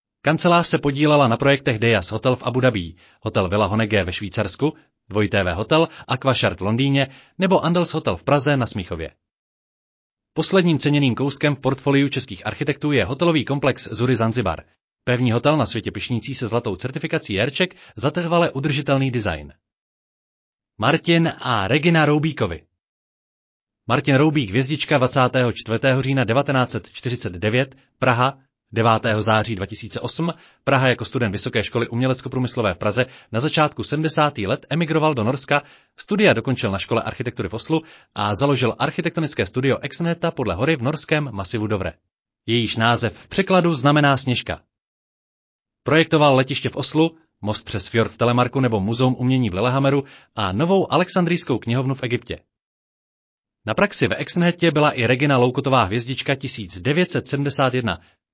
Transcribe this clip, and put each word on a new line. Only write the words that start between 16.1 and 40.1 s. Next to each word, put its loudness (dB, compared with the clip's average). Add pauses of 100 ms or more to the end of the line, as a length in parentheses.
se -4
zlatou -2
certifikací -6
Aircheck -2 (200)
za -2
trvale 0
udržitelný 0
design. -4 (1200)
Martin 2
a -2
Regina 2
Roubíkovi. 0 (1200)
Martin 2
Roubík, 4
hvězdička, 0
dvacátého 2
čtvrtého 0
října 0
devatenáct 0
set -8
čtyřicet -6
devět, 0 (240)
Praha, 0 (340)
devátého 2
září 0
dva -6
tisíce -10
osm, -4 (300)
Praha, 4
jako 0
student -2
Vysoké -2
školy -2
umělecko-průmyslové -2
v -8
Praze 0 (260)
na -2
začátku 0
sedmdesátých 0
let -4
emigroval 0
do -2
Norska, -2 (340)
studia 2
dokončil -2
na -2
škole -2
architektury -6
v -12
Oslu -2 (340)
a -2
založil 0
architektonické -2
studio 0
Exneta -4